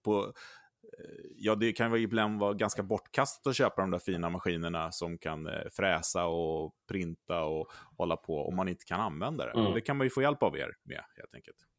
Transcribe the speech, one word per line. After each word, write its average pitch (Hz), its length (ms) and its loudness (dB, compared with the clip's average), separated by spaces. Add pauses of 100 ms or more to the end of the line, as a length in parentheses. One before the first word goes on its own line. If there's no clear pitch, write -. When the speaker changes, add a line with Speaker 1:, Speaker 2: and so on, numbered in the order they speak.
Speaker 1:
på, 107 160 4
eh, - 1080 -12 (100)
ja, 107 200 2
det 110 160 4
kan 117 220 2
ju 117 80 4
ibland 107 380 2
vara 101 140 4
ganska 104 300 0
bortkastat - 640 0
att 131 80 2
köpa 113 260 4
de 95 100 2
där 90 80 0
fina 87 300 -2
maskinerna 85 600 -2
som 85 260 -6
kan, 78 300 -6
eh, - 140 -6 (100)
fräsa 90 540 2
och 80 480 -2 (160)
printa 85 540 -4
och 78 240 -2 (300)
hålla 85 200 0
på 76 300 -4
om 90 80 -4
man 92 120 0
inte 90 180 -6
kan 87 140 -2
använda 110 460 -4
det. 120 60 -6
Speaker 2:
Mm. 113 160 2
Speaker 1:
Och 98 60 0
det 113 80 0
kan 143 160 -2
man 135 80 4
ju 127 60 2
få 135 100 0
hjälp 143 220 2
av 76 140 2
er 69 120 -4 (140)
med, - 200 -10 (140)
helt - 180 -20
enkelt. - 220 -20 (220)